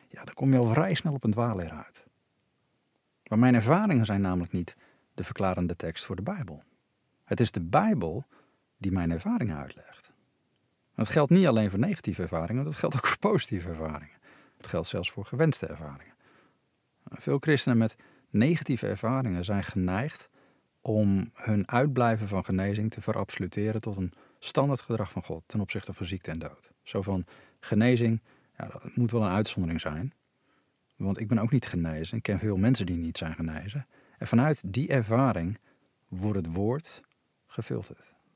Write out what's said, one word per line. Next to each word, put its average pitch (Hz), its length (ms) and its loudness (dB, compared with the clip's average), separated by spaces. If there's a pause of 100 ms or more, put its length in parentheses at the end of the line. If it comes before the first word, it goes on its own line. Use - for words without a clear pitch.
ja, - 160 -18
dan - 100 -18
kom 135 180 2
je 131 60 6
al 120 100 4
vrij 165 260 4
snel 151 180 0
op 135 120 -4
een 110 60 2
dwaalleer 104 400 0
uit. - 360 -16 (1200)
Maar 110 100 2
mijn 127 160 8
ervaringen 135 520 4
zijn 98 140 2
namelijk 90 320 0
niet 90 240 -4 (380)
de 92 100 -6
verklarende 92 520 -2
tekst - 280 -8
voor 90 120 -8
de 92 60 -8
Bijbel. 131 400 -8 (640)
Het - 160 -2
is 113 100 2
de 98 100 -4
Bijbel 123 640 2 (520)
die 95 160 -4
mijn 85 180 2
ervaringen 107 460 -2
uitlegt. - 560 -16 (840)
Dat 110 140 0
geldt 147 220 4
niet 180 160 8
alleen 110 240 4
voor 95 80 -2
negatieve 127 440 -2
ervaringen, 87 420 -2
dat 151 120 -6
geldt - 200 -2
ook 120 100 0
voor - 120 0
positieve 113 500 0
ervaringen. 78 500 -8 (380)
Dat - 100 -20
geldt 85 200 -2
zelfs 90 240 -4
voor 98 140 -8
gewenste 139 420 0
ervaringen. 76 480 -12 (880)
Veel - 340 -2
christenen 131 400 2
met 113 180 2 (340)
negatieve 127 560 2
ervaringen 104 580 -2
zijn 98 200 -2
geneigd 95 640 -2 (520)
om 104 540 2
hun 104 340 0
uitblijven 120 600 2
van 95 160 -2
genezing 101 460 0
te - 100 -14
verabsoluteren 104 800 -4
tot 104 160 -6
een 92 160 -4 (260)
standaard 139 420 0
gedrag 107 320 -4
van 90 100 -8
God 82 240 -8
ten 107 140 -4
opzichte 98 320 -6
van 95 140 -8
ziekte 90 240 -8
en 82 80 -6
dood. - 340 -14 (100)
Zo - 200 -4
van: 92 220 -2 (360)
"Genezing, 113 600 2 (360)
ja, - 80 -10
dat - 300 -12
moet 120 140 2
wel 117 120 2
een 95 100 2
uitzondering 90 480 0
zijn, 80 320 -6 (840)
want 95 240 -2
ik 110 80 -4
ben 113 100 2
ook 110 120 0
niet 127 160 0
genezen. 82 500 -4
Ik 110 60 -6
ken 98 160 -2
veel 101 180 -2
mensen 104 300 2
die 85 100 -2
niet 82 220 -4
zijn 80 160 -6
genezen." 85 520 -8 (320)
En 113 80 -8
vanuit 139 400 2
die 120 220 -2
ervaring 110 720 2 (500)
wordt 98 280 -2
het 82 180 -4
woord 117 480 -4 (440)
gefilterd. - 680 -10 (220)